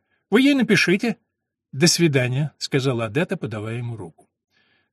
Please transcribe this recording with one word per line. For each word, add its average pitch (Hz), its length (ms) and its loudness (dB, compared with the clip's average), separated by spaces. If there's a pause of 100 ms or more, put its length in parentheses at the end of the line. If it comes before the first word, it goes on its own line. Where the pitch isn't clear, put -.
(300)
вы 240 140 4
ей 285 100 6
напишите». 220 640 2 (560)
«До 143 140 2
свидания», — 135 720 0
сказала 127 460 -2
Адетта, 151 320 -4
подавая 110 400 -8
ему 120 200 -10
руку. 90 320 -18 (640)